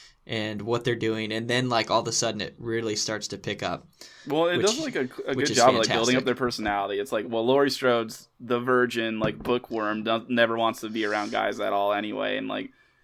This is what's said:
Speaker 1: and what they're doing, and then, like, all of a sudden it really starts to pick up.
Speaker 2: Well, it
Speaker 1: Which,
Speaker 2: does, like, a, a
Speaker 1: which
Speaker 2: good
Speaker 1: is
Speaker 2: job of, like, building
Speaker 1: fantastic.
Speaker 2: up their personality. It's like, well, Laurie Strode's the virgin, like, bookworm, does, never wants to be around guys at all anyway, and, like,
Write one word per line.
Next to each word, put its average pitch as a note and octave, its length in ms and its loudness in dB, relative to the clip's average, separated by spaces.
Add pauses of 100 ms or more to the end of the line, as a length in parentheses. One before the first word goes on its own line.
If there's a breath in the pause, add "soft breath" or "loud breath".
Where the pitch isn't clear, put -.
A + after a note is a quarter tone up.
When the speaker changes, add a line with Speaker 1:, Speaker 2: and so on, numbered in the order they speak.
(280 loud breath)
Speaker 1:
and G#2+ 360 -4
what A#2 200 0
they're A#2+ 120 2
doing, A2 360 -2
and A2+ 160 -4
then, B2 220 0
like, A2+ 220 2
all A2 100 4
of C#3 60 -8
a D3+ 40 -4
sudden A2 300 -2
it E2+ 160 -8
really A2+ 380 -2
starts G#2+ 320 -4
to G2+ 100 -8
pick G#2 240 -8
up. F#2 260 -4 (380 loud breath)
Speaker 2:
Well, D#3 220 2
it F3 100 2
Speaker 1:
Which, F3+ 80 2
Speaker 2:
does, A3+ 140 2
like, D4+ 160 -6
a, D#3 60 0
a C3 340 -4
Speaker 1:
which - 20 0 (100)
Speaker 2:
good - 40 0
Speaker 1:
is G#2+ 60 -2
Speaker 2:
job A#2+ 120 10
of, C3 60 6
like, A2+ 120 2
building - 0 -
Speaker 1:
fantastic. A#2 300 4
Speaker 2:
up B2+ 80 0
their B2 80 2
personality. G#2 680 -2
It's G2+ 120 -4
like, A2 180 -2
well, A2+ 160 0
Laurie C#3 240 6
Strode's A#2+ 580 0 (120)
the A#2+ 200 -2
virgin, A#2+ 600 2
like, G#2+ 180 -2
bookworm, A2 680 -2
does, A2+ 240 0
never A#2 300 2
wants A2+ 240 0
to A2+ 80 -8
be A2 160 -2
around G#2 260 -2
guys G#2+ 280 -2
at G#2 140 -2
all G2+ 200 2
anyway, G#2 440 -4
and, G#2+ 100 -6
like, G#2+ 240 -8 (320 soft breath)